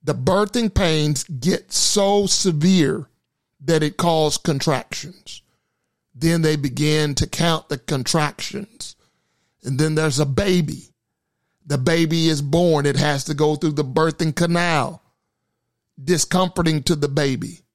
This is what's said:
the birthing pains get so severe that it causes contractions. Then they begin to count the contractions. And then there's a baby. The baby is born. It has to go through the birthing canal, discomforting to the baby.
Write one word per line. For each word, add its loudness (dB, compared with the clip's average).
the -2
birthing 0
pains 0
get -4
so 2
severe 2
that 2
it -4
causes 2
contractions. -4
Then 0
they 2
begin 0
to 0
count -2
the -6
contractions. -6
And -4
then 2
there's 0
a 2
baby. -2
The -2
baby 2
is 0
born. 2
It 2
has 0
to -4
go 2
through -2
the -2
birthing 0
canal, 0
discomforting 0
to 0
the -2
baby. -2